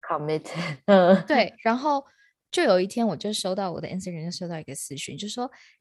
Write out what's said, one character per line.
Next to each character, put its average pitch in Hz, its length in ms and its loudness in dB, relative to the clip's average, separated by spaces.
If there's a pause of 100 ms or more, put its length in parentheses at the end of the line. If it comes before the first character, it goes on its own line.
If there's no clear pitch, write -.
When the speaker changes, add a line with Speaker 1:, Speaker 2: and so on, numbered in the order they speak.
Speaker 1:
Commit， 156 460 -4 (180)
<laughs> 151 200 -8
嗯。 190 400 8
Speaker 2:
对， 262 360 2
然 226 160 2
后 277 260 0 (460)
就 359 120 0
有 196 180 6
一 185 60 0
天 233 200 -2
我 190 80 0
就 208 180 -6
收 190 220 -4
到， 190 160 -4
我 160 100 -8
的 160 60 -10
Instagram 180 380 -8
就 170 60 -6
收 175 180 -10
到 170 100 -8
一 156 60 -12
个 131 100 -14
私 - 220 -12
讯， - 200 -12
就 202 120 -10
说 247 200 -8 (320)